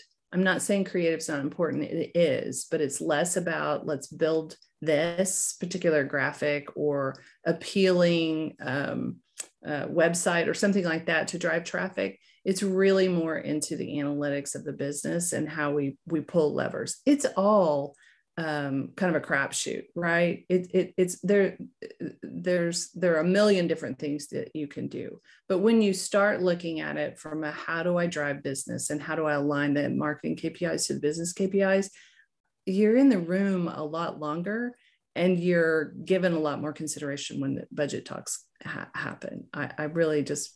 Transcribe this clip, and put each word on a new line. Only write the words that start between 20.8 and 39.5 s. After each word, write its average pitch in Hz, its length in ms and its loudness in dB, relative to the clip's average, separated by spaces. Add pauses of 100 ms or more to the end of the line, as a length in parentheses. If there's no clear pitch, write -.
it's 180 260 0
there, 196 360 4 (640)
there's, 175 680 -2
there 170 260 2
are 156 40 2
a - 40 0
million 190 420 6
different 143 320 -4
things 147 280 -6
that 147 280 -6
you 151 120 -6
can - 200 -10
do. - 320 -10 (300)
But 190 100 2
when 226 220 6
you 208 120 4
start 196 500 2
looking 175 360 0
at 151 180 -4
it 147 200 -4
from 156 260 -8
a, 151 80 -4
"How 165 320 -6
do 175 140 2
I 170 80 2
drive 147 380 -4
business 135 480 -6
and 151 100 -4
how 156 140 -4
do 160 100 0
I 147 80 2
align 143 400 2
the 143 160 2
marketing 151 460 -2
K 165 160 -4
P 175 140 -6
Is 165 220 -2
to - 60 -2
the 139 60 -2
business 160 340 -2
K 190 140 0
P 196 140 2
Is?" 196 280 4 (800)
you're 208 280 6
in 277 120 8
the 220 80 6
room 180 520 0
a 147 140 -6
lot 160 360 -4
longer 190 560 -4 (400)
and 180 240 4
you're 165 460 4 (180)
given 185 300 2
a 165 60 0
lot 147 220 0
more 147 120 -4
consideration 147 640 -6
when 135 160 -2
the - 160 -8
budget 147 340 -4
talks - 380 -8 (200)
ha-, - 300 -10
happen. - 600 -8